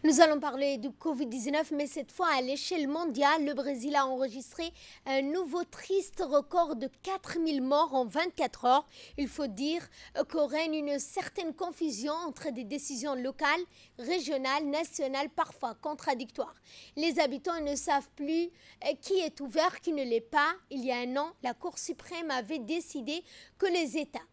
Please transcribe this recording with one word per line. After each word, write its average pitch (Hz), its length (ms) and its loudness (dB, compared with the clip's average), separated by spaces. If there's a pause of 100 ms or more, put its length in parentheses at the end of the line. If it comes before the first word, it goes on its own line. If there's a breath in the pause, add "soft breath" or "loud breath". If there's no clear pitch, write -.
Nous 302 180 6
allons 302 180 8
parler 277 380 0
du 240 140 -6
covid 294 340 -2
dix-neuf, 277 460 0
mais 285 160 0
cette 285 240 -6
fois 359 220 0
à 262 80 4
l'échelle 285 460 -2
mondiale, 294 580 4
le 294 80 0
Brésil 277 420 -2
a 277 100 6
enregistré 262 680 -4 (340 loud breath)
un 269 160 2
nouveau 330 420 0
triste - 640 -2
record 294 500 2
de 247 120 -4 (160)
quatre 370 360 -4
mille 311 220 2
morts 285 320 4
en 262 120 2
vingt-quatre 277 600 -2
heures. 262 220 6 (300 loud breath)
Il 285 100 0
faut 294 200 -4
dire 285 400 -4 (420 loud breath)
que 320 80 -4
règne 311 380 0
une 285 240 -2
certaine - 540 -4
confusion 302 600 -4
entre 320 380 -4
des 233 120 -6
décisions 262 520 -4
locales, 285 480 2 (340 loud breath)
régionales, 277 680 0
nationales, 285 640 -2
parfois - 460 -4
contradictoires. 269 800 -4 (400 loud breath)
Les 311 240 0
habitants 311 420 0
ne 285 140 -2
savent 277 400 0
plus, 320 340 -2 (360 loud breath)
euh, 294 160 0
qui 381 180 2
est 320 220 -2
ouvert, 277 400 0
qui 339 120 -2
ne 285 100 0
l'est 233 180 0
pas. 302 320 2 (160)
Il 262 160 -6
y 254 60 0
a 240 60 0
un 247 200 -2
an, 311 140 -2 (120)
la 247 100 -2
Cour - 240 -8
suprême 339 540 -6
avait 254 280 -2
décidé 294 640 -4 (340 loud breath)
que 392 100 2
les 330 300 2
États 285 220 -6 (140)